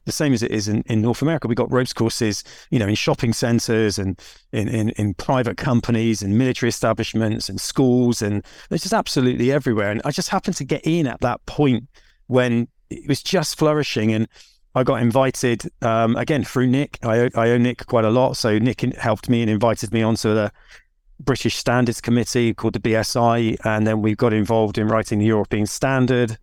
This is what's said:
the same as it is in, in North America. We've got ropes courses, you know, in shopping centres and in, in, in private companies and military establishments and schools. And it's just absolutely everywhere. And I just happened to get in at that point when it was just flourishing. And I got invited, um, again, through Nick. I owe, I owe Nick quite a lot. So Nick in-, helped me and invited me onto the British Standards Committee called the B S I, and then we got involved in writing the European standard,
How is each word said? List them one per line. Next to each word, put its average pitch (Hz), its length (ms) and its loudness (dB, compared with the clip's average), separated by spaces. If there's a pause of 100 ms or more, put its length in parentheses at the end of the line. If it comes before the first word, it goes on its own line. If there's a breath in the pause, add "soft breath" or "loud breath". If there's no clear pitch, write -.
the - 60 -4
same 151 200 0
as 117 120 0
it 120 80 -4
is 104 160 -2
in, 107 180 -2
in 110 160 0
North 117 220 0
America. 147 240 -2
We've 113 100 -2
got 123 140 -2
ropes 120 200 0
courses, 110 520 -2 (260 loud breath)
you - 80 0
know, 104 100 2
in 104 60 2
shopping 120 400 0
centres 113 640 0
and 95 240 -6 (300 loud breath)
in, 107 160 -4
in, 110 220 0
in 104 260 -2
private 123 420 -2
companies 113 640 0
and 101 160 0
military 127 320 0
establishments 113 800 -2
and 98 100 -8
schools. 123 600 2
And 104 240 -2 (240 loud breath)
it's - 140 -2
just - 100 -2
absolutely 123 580 0
everywhere. 117 380 0
And 107 160 -4
I 147 60 -2
just 170 180 -6
happened 190 280 -2
to - 60 -8
get 139 220 -4
in 160 220 0
at - 140 -6
that 120 260 -2
point 131 420 0 (380 soft breath)
when 120 400 2 (240)
it - 160 -12
was 143 160 -2
just - 340 -2
flourishing. 143 560 0
And 110 140 0 (480 soft breath)
I 131 80 2
got 123 180 0
invited, 123 640 2 (180)
um, 113 340 2
again, 127 280 -2
through 127 240 0
Nick. 139 340 0
I 117 200 2
owe, 123 120 2
I 117 160 2
owe 120 80 4
Nick 120 300 -2
quite 113 180 2
a 107 60 4
lot. 127 260 2
So 107 220 2
Nick 117 240 0
in-, 127 80 -2
helped - 380 -2
me 120 120 2
and 113 80 0
invited 107 420 0
me 113 120 2
onto 110 320 2
the 107 160 0 (680 loud breath)
British 123 380 -2
Standards 120 460 0
Committee 117 520 0
called 107 200 -2
the 101 80 -4
B 113 120 0
S 110 220 0
I, 117 480 2
and 107 240 0
then 110 140 0
we 107 140 0
got 120 180 2
involved 110 440 2
in 107 120 0
writing 110 300 0
the 104 60 2
European 107 400 0
standard, 123 760 0